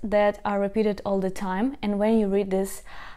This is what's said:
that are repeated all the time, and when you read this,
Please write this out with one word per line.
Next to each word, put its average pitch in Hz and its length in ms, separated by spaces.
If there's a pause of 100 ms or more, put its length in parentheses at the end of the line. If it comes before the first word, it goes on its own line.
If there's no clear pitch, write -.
that 208 420
are 202 160
repeated 208 440
all 196 140
the 190 120
time, 196 520
and 202 160
when 220 200
you 208 100
read 196 220
this, 190 320 (340)